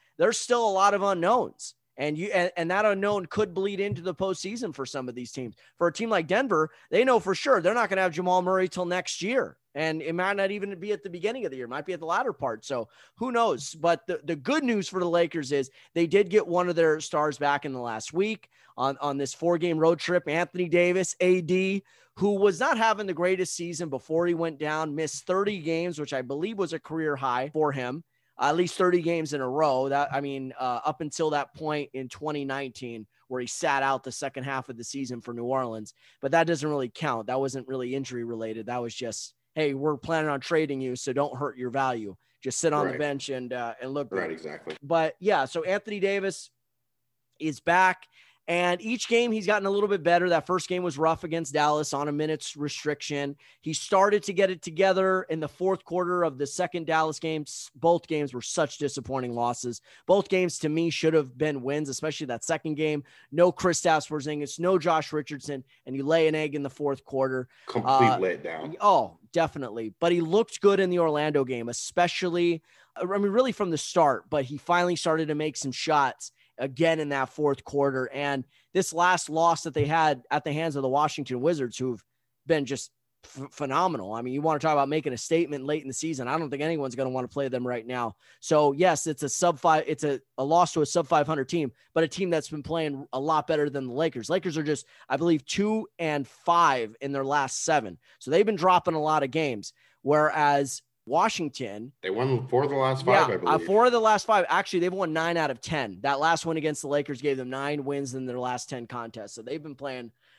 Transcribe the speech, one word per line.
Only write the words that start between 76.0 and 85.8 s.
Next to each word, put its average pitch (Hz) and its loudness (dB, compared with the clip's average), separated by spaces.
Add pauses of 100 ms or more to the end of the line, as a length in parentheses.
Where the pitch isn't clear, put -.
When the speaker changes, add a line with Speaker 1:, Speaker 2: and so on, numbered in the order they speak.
Speaker 1:
again 156 2
in 147 -4
that 135 -2
fourth 147 -2
quarter. 139 0
And 139 -4 (280)
this 180 0
last 175 2
loss 165 2
that 147 -8
they 147 2
had 151 2
at 151 0
the 151 -4
hands 156 -4
of 135 -4
the 135 2
Washington 135 0
Wizards, 139 0
who've 127 -4 (460)
been 156 2
just 127 -8 (320)
ph-, 135 -14
phenomenal. 135 -2
I 117 -6
mean, 127 -6
you 143 -4
wanna 151 0
talk 156 2
about 139 2
making 151 -2
a 120 -6
statement 147 0
late 151 -2